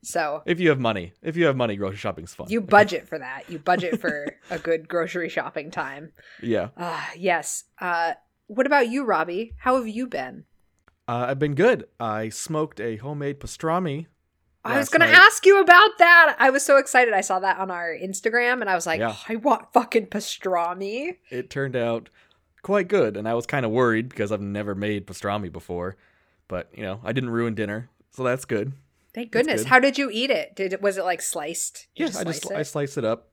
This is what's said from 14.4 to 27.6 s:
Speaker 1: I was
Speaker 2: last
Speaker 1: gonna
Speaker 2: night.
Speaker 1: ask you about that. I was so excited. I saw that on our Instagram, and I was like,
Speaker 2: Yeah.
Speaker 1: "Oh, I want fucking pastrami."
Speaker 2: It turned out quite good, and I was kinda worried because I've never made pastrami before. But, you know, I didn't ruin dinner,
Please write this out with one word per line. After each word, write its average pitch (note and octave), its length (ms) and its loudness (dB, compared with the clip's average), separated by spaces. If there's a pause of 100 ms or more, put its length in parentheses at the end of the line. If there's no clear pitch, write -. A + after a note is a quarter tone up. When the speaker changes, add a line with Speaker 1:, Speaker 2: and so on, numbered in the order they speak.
Speaker 1:
I A3 60 -6
was B3+ 80 0
Speaker 2:
last C#4+ 140 -2
Speaker 1:
gonna E4 140 6
Speaker 2:
night. D4+ 80 6
Speaker 1:
ask F#4+ 320 10
you G4 140 10
about F4 380 8
that. E4+ 420 8
I C4 100 6
was C4+ 140 0
so C#4 120 6
excited. B3+ 380 4
I F#3+ 60 4
saw F#3+ 180 -2
that F#3 200 0
on F#3+ 120 -4
our F3 240 -6
Instagram, A#3+ 680 -2
and G3+ 80 -4
I F#3 60 2
was E3 100 -2
like, D#3+ 140 -2
Speaker 2:
Yeah. C#3 160 -2
Speaker 1:
"Oh, - 140 -16
I A3+ 80 -4
want A#3 360 0
fucking A#3 360 2
pastrami." G3 1080 -4 (120)
Speaker 2:
It B2+ 200 -8
turned C#3 260 -4
out A#2 340 -4 (520)
quite F#3+ 260 -2
good, C#3+ 280 0
and G#2+ 120 -6
I A#2 60 0
was A#2+ 120 -4
kinda C3 220 -2
worried A#2 400 2
because A2 240 -4
I've G2+ 80 -4
never G2+ 340 -6
made G2+ 320 -4
pastrami G2+ 460 -6
before. F2 440 -8 (520)
But, F2+ 280 -8
you A2 60 -12
know, G2 220 -8
I A2+ 80 -4
didn't B2+ 180 -2
ruin A#2 240 -2
dinner, G#2+ 340 -6 (220)